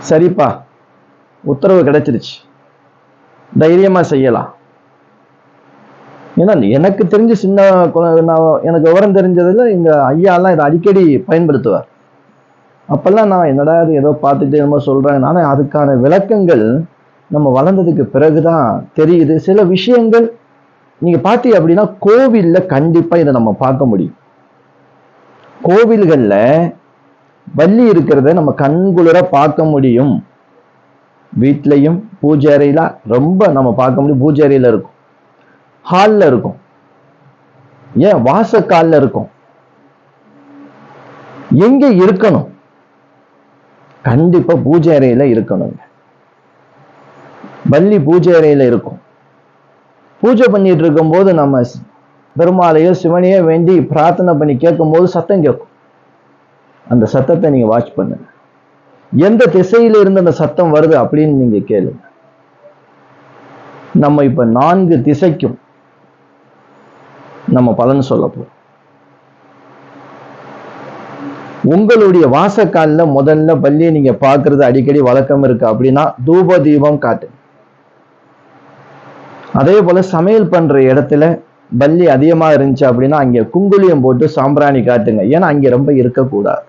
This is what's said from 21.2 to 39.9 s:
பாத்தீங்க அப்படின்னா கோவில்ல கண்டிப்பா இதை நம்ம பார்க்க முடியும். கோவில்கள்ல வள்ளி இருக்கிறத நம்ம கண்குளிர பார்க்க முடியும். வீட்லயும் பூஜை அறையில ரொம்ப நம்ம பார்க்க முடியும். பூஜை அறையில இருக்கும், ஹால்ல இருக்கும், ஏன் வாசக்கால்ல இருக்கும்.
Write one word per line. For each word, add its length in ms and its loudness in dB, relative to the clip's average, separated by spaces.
பாத்தீங்க 320 0
அப்படின்னா 280 0
கோவில்ல 680 2
கண்டிப்பா 500 0
இதை 220 0
நம்ம 140 0
பார்க்க 260 -2
முடியும். 260 -4
கோவில்கள்ல 720 2
வள்ளி 420 2
இருக்கிறத 480 2
நம்ம 140 -2
கண்குளிர 580 2
பார்க்க 300 0
முடியும். 460 0
வீட்லயும் 640 0
பூஜை 340 0
அறையில 280 2
ரொம்ப 420 -2
நம்ம 200 0
பார்க்க 240 0
முடியும். 200 -2
பூஜை 220 0
அறையில 260 2
இருக்கும், 260 -4
ஹால்ல 460 2
இருக்கும், 260 -4
ஏன் 200 2
வாசக்கால்ல 760 0
இருக்கும். 280 -4